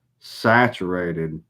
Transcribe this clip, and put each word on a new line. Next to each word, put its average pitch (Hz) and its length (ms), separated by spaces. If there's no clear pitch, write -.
saturated 90 1300